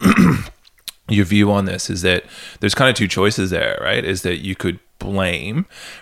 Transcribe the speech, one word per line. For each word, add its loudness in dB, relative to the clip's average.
<clears throat> 4
your 4
view 4
on 2
this, -6
is -6
that 0
there's 0
kind 4
of 2
two 0
choices 0
there, -2
right? -2
Is -2
that -2
you -8
could -4
blame, -2